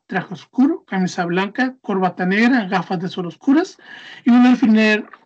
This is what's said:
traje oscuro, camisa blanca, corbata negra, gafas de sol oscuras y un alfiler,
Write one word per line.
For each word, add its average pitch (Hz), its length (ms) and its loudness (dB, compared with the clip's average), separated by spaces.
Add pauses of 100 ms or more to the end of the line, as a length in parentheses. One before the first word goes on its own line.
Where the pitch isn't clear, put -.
traje 185 280 -8
oscuro, 285 500 -2
camisa 185 400 -4
blanca, 202 560 -4
corbata 185 460 -4
negra, 220 400 0
gafas 180 340 -4
de 180 80 -6
sol 180 180 -10
oscuras 277 520 -2 (460)
y 262 60 2
un 247 160 6
alfiler, 214 600 2 (180)